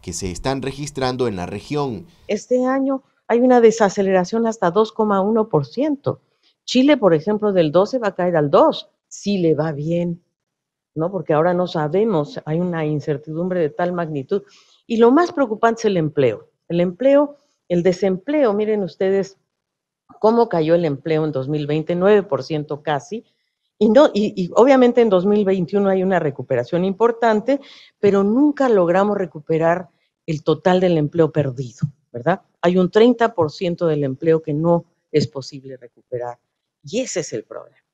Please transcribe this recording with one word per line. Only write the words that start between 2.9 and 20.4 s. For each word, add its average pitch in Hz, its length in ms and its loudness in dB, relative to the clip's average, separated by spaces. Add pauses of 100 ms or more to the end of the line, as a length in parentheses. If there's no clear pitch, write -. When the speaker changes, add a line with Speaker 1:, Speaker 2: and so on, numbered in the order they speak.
Speaker 2:
hay 233 140 0
una 254 180 4
desaceleración 208 880 2
hasta 214 240 -2
dos 214 220 0
coma 208 260 0
uno 220 300 0
por 143 160 0
ciento. 269 560 -4 (420)
Chile, 277 320 4
por 208 180 4
ejemplo, 208 380 0
del 175 220 2
doce 208 260 2
va 220 80 -2
a 190 80 -4
caer 175 220 -2
al 147 120 0
dos, 247 420 2 (180)
si 202 300 -4
le 160 160 2
va 156 180 -4
bien, 170 500 -6 (720)
¿no? 160 160 -4
Porque 165 220 -4
ahora 165 200 2
no 180 140 0
sabemos, 160 760 -2
hay 160 160 -4
una 170 240 -4
incertidumbre 156 760 -6
de 156 120 0
tal 175 200 -4
magnitud. 170 520 -6 (420)
Y 233 140 -4
lo 233 120 8
más 339 220 2
preocupante 226 480 0
es - 60 -6
el 196 100 2
empleo. 143 500 0 (220)
El 170 100 -2
empleo, 277 600 2 (280)
el 175 160 0
desempleo, 196 680 0
miren 208 300 -2
ustedes 190 540 -4 (840)
cómo 233 260 4